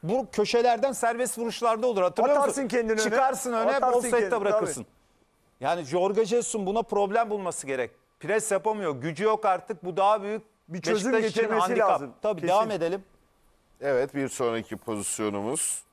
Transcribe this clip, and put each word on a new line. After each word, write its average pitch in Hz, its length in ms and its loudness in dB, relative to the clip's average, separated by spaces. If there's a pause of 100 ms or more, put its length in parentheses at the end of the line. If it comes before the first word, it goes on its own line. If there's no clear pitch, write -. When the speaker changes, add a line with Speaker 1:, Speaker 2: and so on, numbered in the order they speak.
Speaker 1:
bu 214 280 -2
köşelerden 233 600 2
serbest 233 460 -2
vuruşlarda 226 500 0
olur. 208 140 2
Hatırlıyor 214 360 4
Speaker 2:
Atarsın 277 260 2
Speaker 1:
musun? 247 140 -2
Speaker 2:
kendini 226 160 0
öne. 220 80 0
Speaker 1:
Çıkarsın 247 520 0
öne, 233 220 2
Speaker 2:
Atarsın 254 220 2
Speaker 1:
offside'de 240 220 2
Speaker 2:
kendini, 214 220 0
Speaker 1:
bırakırsın. 202 420 0
Speaker 2:
tabii. - 100 -20 (640)
Speaker 1:
Yani 160 240 -2
Jorge 190 420 2
Jesus'un 214 400 0
buna 208 160 0
problem 208 480 0
bulması 190 380 -6
gerek. 127 240 -2 (280)
Pres 208 320 -2
yapamıyor, 196 440 -2
gücü 147 280 -6
yok 214 220 2
artık. 185 400 -2
Bu 175 120 -6
daha 202 260 4
büyük 214 180 -6 (260)
Speaker 2:
Bir 170 140 -10
çözüm 208 320 0
Speaker 1:
Beşiktaş 220 180 2
için 226 100 0
Speaker 2:
getirmesi 220 260 2
Speaker 1:
handikap. 226 220 2
Speaker 2:
lazım. 143 220 0 (100)
Speaker 1:
Tabii, 208 200 -2
Speaker 2:
Kesin. 170 120 -4
Speaker 1:
devam 214 180 2
edelim. 185 320 -2 (800)
Speaker 3:
Evet, 139 340 0
bir 139 140 -2
sonraki 113 480 -4
pozisyonumuz. 107 1160 -4